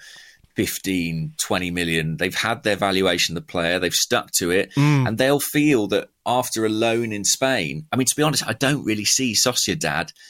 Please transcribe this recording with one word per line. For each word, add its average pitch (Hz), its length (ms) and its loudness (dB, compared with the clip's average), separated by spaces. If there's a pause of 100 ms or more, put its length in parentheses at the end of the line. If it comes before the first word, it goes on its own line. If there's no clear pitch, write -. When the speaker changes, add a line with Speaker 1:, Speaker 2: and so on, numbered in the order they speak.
(560)
Speaker 1:
fifteen, 85 840 -2
twenty 90 340 -2
million." 82 460 0
They've 90 180 -2
had 113 280 -2
their 104 120 2
valuation 95 600 2
of 82 80 -8
the - 80 -20
player, 87 280 0
they've 87 140 0
stuck - 360 -2 (100)
to 87 120 0
it, 95 240 2
Speaker 2:
Mm. 139 320 4
Speaker 1:
and 110 100 -2
they'll 139 220 4
feel 143 480 2
that 95 220 -2 (160)
after 117 400 0
a 110 40 2
loan 113 420 0
in 104 120 -6
Spain, 107 680 -2
I - 40 -2
mean, 127 120 2
to - 80 0
be 147 80 0
honest, 151 220 0
I 110 80 -2
don't 135 300 0
really 104 220 -2
see 123 280 0
Sociedad 82 760 0 (200)